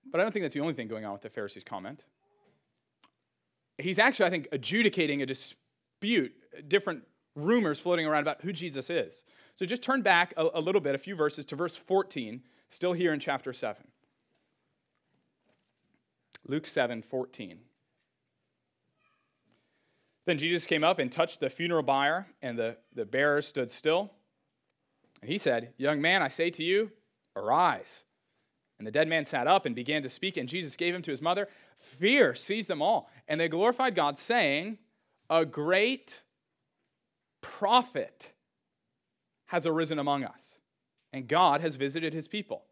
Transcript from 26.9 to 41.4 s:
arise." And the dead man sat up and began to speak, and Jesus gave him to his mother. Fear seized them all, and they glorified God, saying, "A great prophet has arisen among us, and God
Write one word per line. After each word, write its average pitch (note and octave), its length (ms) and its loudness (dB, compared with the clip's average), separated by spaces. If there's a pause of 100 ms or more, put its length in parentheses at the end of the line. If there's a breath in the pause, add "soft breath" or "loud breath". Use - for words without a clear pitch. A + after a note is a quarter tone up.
arise." B2+ 680 2 (760)
And G#2 80 -10
the A2 60 -8
dead D#3 160 2
man D#3+ 180 0
sat C3 200 -2
up F#3+ 200 4
and A#2+ 80 -4
began C3+ 300 -4
to B2+ 40 -8
speak, F#3+ 300 -6
and B2 100 -6
Jesus D#3 260 -6
gave F3 200 -2
him F3+ 80 -6
to E3 80 -8
his C3+ 100 -6
mother. F3+ 280 0 (300 loud breath)
Fear G3 560 4
seized G#3 340 -6
them D#3+ 120 -4
all, E3+ 300 0 (180 loud breath)
and D3+ 100 0
they E3 100 2
glorified A3+ 460 2
God, D3 240 2
saying, G3 600 0 (500)
"A D#3+ 160 4
great F3+ 800 0 (1200)
prophet - 920 0 (1120)
has E3+ 200 0
arisen D#3+ 320 0
among C#3+ 260 0
us, - 340 -16 (540)
and C3 160 -10
God D3+ 320 6